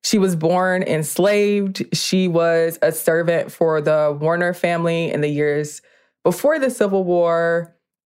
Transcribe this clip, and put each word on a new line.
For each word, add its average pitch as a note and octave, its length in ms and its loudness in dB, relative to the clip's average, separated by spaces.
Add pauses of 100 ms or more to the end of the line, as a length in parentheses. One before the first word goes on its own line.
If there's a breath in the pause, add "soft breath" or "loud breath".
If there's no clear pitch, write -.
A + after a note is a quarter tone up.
She A3 140 0
was F#3+ 160 2
born F3+ 480 0
enslaved. G3+ 1000 0 (120)
She F#3 300 0
was E3 560 0
a D#3+ 80 2
servant E3 640 0
for D#3+ 280 0
the D3+ 400 2
Warner F3 320 0
family E3+ 600 -2
in - 80 -2
the D3+ 80 0
years D3 520 -2 (440 soft breath)
before C#4 340 2
the C4+ 120 0
Civil G3 340 0
War, E3+ 680 0 (340)